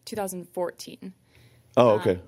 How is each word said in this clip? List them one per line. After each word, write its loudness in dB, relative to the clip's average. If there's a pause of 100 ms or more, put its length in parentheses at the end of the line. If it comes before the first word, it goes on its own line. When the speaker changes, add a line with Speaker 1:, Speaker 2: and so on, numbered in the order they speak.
Speaker 1:
two -12
thousand -8
fourteen. -10 (640)
Speaker 2:
Oh, 6
Speaker 1:
Um, 0
Speaker 2:
okay. 0